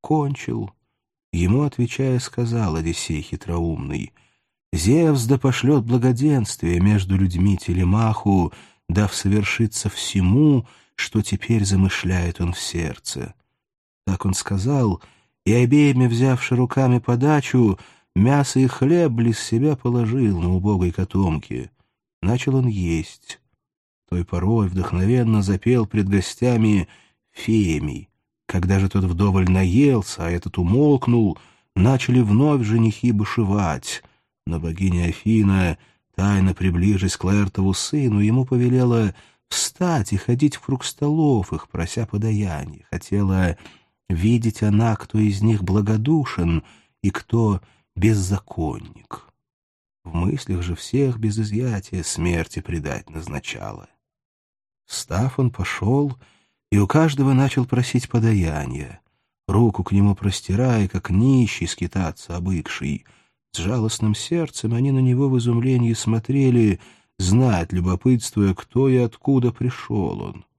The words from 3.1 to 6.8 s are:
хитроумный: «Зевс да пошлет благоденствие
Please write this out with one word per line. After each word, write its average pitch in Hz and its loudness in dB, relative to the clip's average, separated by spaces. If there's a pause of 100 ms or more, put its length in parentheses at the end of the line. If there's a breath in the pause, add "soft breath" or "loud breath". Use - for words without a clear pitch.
хитроумный: 73 -6 (600)
«Зевс 135 2
да 127 2
пошлет 131 2
благоденствие 120 0